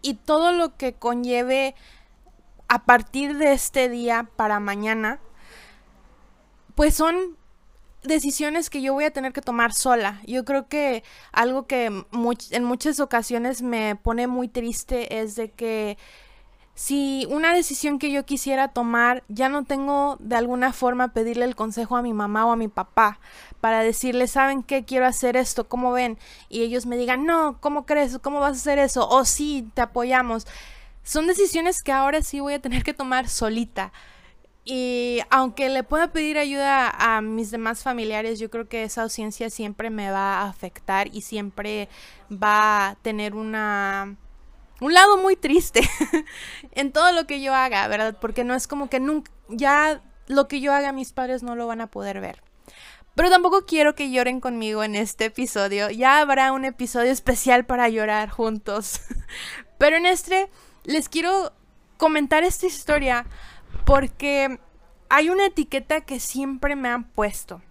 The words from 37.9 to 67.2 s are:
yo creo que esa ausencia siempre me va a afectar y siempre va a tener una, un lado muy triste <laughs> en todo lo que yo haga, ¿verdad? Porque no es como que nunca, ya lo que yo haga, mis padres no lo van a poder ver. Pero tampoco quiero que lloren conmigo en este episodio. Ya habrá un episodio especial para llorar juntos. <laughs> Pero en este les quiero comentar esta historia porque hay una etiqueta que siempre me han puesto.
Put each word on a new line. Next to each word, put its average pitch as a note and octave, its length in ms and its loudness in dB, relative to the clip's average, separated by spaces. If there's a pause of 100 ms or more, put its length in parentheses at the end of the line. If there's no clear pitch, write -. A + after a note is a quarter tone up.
yo A3 100 -8
creo A3+ 200 -8
que A3+ 160 -6
esa A3 180 -6
ausencia A3 480 -8
siempre A3 400 -8
me G#3 200 -6
va G3 300 -2
a G3+ 80 -4
afectar G3 640 -4
y G#3+ 100 -12
siempre G#3 640 -8 (420)
va G#3 600 2
a G3+ 60 -14
tener G#3+ 380 -6
una, G3+ 840 -4 (640)
un D4 140 2
lado G4 220 10
muy F#4+ 180 4
triste D#4+ 460 2 (480)
<laughs> - 440 -18
en C#4 200 -4
todo E4 180 6
lo E4 160 2
que C#4+ 140 -6
yo C4+ 140 0
haga, B3+ 340 2
¿verdad? G#3+ 320 -2
Porque A#3 240 -2
no B3 100 -2
es B3+ 140 -4
como C#4+ 200 -6
que C4 120 -2
nunca, D4 320 -4 (160)
ya C#4+ 520 2 (280)
lo C#4 180 4
que C#4 140 -4
yo C#4 120 2
haga, C#4 200 2
mis C4 200 -8
padres B3+ 300 -4
no A#3+ 140 -8
lo A#3 100 -6
van A3+ 140 -6
a A3+ 80 -8
poder G3+ 320 -8
ver. F#3+ 200 -12 (760)
Pero F4+ 140 6
tampoco F#4 360 6
quiero D4+ 300 4
que C#4 160 -4
lloren B3+ 280 0
conmigo A3 440 -4
en G#3+ 100 -4
este A3 320 -2
episodio. G#3 640 -2
Ya C4 300 6
habrá C4+ 320 4
un C4+ 120 -4
episodio B3 460 0
especial B3+ 560 2
para B3 220 2
llorar G#3+ 420 0
juntos. G#3+ 720 -4 (380)
<laughs> - 400 -16
Pero D4+ 180 6
en E4+ 100 4
este F#4 420 2 (360)
les D4 240 -2
quiero F4 440 0 (460)
comentar D#4 440 4
esta F#4 240 0
historia C#4 600 0 (580)
porque C#4 720 4 (500)
hay D4+ 200 6
una F#4+ 180 4
etiqueta D#4 560 -2
que C4+ 180 -8
siempre C#4 560 -4
me C4 120 -4
han A#3+ 160 -4
puesto. G3+ 680 -4